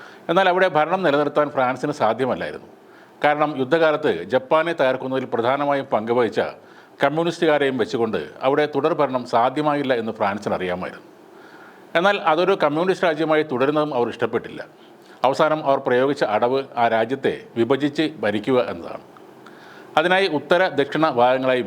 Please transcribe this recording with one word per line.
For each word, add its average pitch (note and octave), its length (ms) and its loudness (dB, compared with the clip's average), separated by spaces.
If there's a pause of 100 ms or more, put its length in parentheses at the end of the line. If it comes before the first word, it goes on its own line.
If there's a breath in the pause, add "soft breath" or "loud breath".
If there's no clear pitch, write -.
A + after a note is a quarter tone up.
(300 loud breath)
എന്നാൽ F#3+ 220 4
അവിടെ F#3 240 2
ഭരണം E3 300 2
നിലനിർത്താൻ D3 480 2
ഫ്രാൻസിന് C3+ 460 -2
സാധ്യമല്ലായിരുന്നു. A2 680 -2 (560 loud breath)
കാരണം D3 260 2 (100)
യുദ്ധകാലത്ത് D3+ 520 2 (200)
ജപ്പാനെ D#3 480 0
തകർക്കുന്നതിൽ C3 540 -2
പ്രധാനമായും C3+ 580 0
പങ്കുവഹിച്ച A#2 480 0 (640 loud breath)
കമ്മ്യൂണിസ്റ്റുകാരെയും D3 800 0
വെച്ചുകൊണ്ട് A2 380 -2 (260)
അവിടെ C#3+ 180 2 (100)
തുടർ D#3 260 0
ഭരണം B2+ 220 0 (100)
സാധ്യമാകില്ല C3+ 720 0
എന്ന് A2 160 -6
ഫ്രാൻസിന് G#2 400 -2
അറിയാമായിരുന്നു. F2+ 480 -6 (920 loud breath)
എന്നാൽ G3 200 2 (140)
അതൊരു F3+ 320 2
കമ്മ്യൂണിസ്റ്റ് E3 440 0
രാജ്യമായി D#3 440 0
തുടരുന്നതും D3 460 0
അവർ A#2 160 0
ഇഷ്ടപ്പെട്ടില്ല. - 460 -4 (680 loud breath)
അവസാനം D#3 400 2
അവർ C#3 180 4
പ്രയോഗിച്ച C3 380 2 (120)
അടവ് B2 240 2 (220)
ആ A#2 40 6 (100)
രാജ്യത്തെ A#2 380 0 (260)
വിഭജിച്ച് C#3 460 0 (180)
ഭരിക്കുക A2 340 0 (140)
എന്നതാണ്. - 320 -14 (920 loud breath)
അതിനായി F#3 280 2 (120)
ഉത്തര F3 240 2 (160)
ദക്ഷിണ D3 260 0 (140)
ഭാഗങ്ങളായി B2+ 480 2